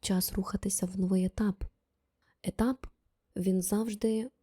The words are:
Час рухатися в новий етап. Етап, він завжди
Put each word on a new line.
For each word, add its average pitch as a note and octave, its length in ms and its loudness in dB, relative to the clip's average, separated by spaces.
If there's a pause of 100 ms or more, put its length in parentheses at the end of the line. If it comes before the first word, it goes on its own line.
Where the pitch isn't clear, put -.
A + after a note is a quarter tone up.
Час F#3 320 0
рухатися G3 520 -2
в F#3 140 -4
новий F#3 260 4
етап. G3+ 380 0 (800)
Етап, B3 440 -2 (480)
він F#3 260 2
завжди A3 680 0 (140)